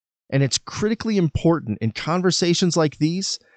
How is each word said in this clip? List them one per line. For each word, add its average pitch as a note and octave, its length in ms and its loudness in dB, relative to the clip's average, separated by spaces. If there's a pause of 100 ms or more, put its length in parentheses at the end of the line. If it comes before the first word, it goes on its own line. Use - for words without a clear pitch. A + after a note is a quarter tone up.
(300)
And C#3 140 2
it's C3 160 -2
critically G#3+ 580 -2
important E3 640 0
in A2 100 0
conversations F3 840 0
like D#3 200 0
these E3+ 420 -2 (180)